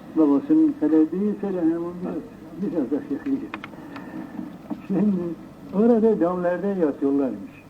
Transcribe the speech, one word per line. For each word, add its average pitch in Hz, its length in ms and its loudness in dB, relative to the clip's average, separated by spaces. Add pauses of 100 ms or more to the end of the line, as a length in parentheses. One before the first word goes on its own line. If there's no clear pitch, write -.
(160)
Babasının 151 640 4
kadar 156 320 4
değilse 196 420 -2
de 180 60 -2
hemen 165 200 0 (220)
biraz, 170 200 -6 (400)
biraz 151 280 -2
da 139 180 -2
şekilde. 135 380 -4 (1400)
Şimdi 196 280 2 (580)
orada 220 460 4
damlarda 180 460 0
yatıyorlarmış. 139 920 0 (120)